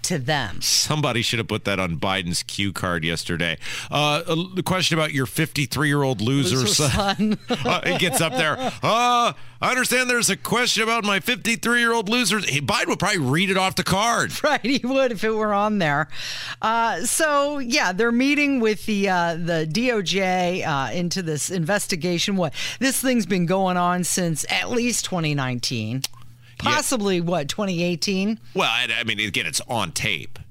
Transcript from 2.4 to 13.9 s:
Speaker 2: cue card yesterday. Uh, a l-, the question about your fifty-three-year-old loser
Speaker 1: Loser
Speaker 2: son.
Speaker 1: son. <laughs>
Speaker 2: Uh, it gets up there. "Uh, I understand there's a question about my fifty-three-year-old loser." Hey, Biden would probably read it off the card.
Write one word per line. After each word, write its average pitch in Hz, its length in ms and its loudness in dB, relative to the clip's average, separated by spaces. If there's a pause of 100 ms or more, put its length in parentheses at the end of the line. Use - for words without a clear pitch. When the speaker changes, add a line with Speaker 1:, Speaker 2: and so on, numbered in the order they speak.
Speaker 2:
cue 101 280 -4
card 87 300 -2
yesterday. 82 560 -2 (320)
Uh, 147 340 0
a 180 60 -6
l-, 170 240 -2
the 175 80 -2
question 175 340 0
about 156 160 0
your 135 140 0
fifty-three-year-old 143 960 0
loser 135 380 2
Speaker 1:
Loser 131 300 2
Speaker 2:
son. 202 500 0
Speaker 1:
son. - 60 -
<laughs> - 220 -4
Speaker 2:
Uh, 196 180 0
it 175 140 0
gets 170 220 0
up 165 140 0
there. 156 220 2 (280)
"Uh, 240 480 2 (280)
I 185 100 2
understand 247 380 2
there's 233 220 2
a 190 60 0
question 220 480 0
about 226 180 0
my 196 160 2
fifty-three-year-old 233 920 0
loser." 220 300 2
Hey, 143 220 0
Biden 208 260 0
would 247 140 -2
probably 196 180 2
read 160 320 2
it 190 60 2
off 185 180 2
the - 80 -2
card. - 140 0